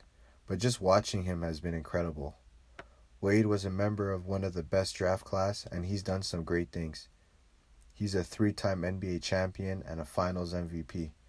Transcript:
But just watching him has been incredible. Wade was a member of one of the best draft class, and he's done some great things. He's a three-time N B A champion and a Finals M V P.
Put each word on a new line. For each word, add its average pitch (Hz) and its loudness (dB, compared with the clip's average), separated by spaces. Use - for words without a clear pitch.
But 95 -2
just 120 2
watching 95 4
him 90 -2
has 82 -2
been 85 -2
incredible. 80 -4
Wade 107 6
was 101 2
a 98 0
member 101 0
of 92 -4
one 95 0
of 92 -2
the 87 -4
best 95 2
draft 92 2
class, 98 -2
and 87 -4
he's 95 -2
done 95 -2
some 85 -4
great 87 0
things. 80 -6
He's 101 -2
a 90 4
three-time 98 0
N 92 0
B 92 -2
A 87 -2
champion 95 0
and 82 -6
a 80 -6
Finals 90 0
M 87 -2
V 82 -4
P. 80 -4